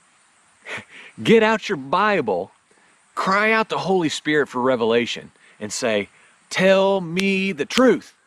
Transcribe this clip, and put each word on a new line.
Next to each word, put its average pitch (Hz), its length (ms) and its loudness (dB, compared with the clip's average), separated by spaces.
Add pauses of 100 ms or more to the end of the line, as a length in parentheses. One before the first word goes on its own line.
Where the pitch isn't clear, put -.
(680)
<laughs> - 560 -16
Get 214 200 6
out 214 260 0
your 196 80 -4
Bible, 139 760 -2 (600)
cry 208 380 0
out 220 160 0
the 147 100 -4
Holy 165 300 0
Spirit 147 400 0
for 127 140 -6
revelation, 117 680 0 (280)
and 104 120 -10
say, 107 360 -2 (420)
"Tell 190 500 2
me 190 520 -2
the 139 140 -6
truth, 240 480 0 (120)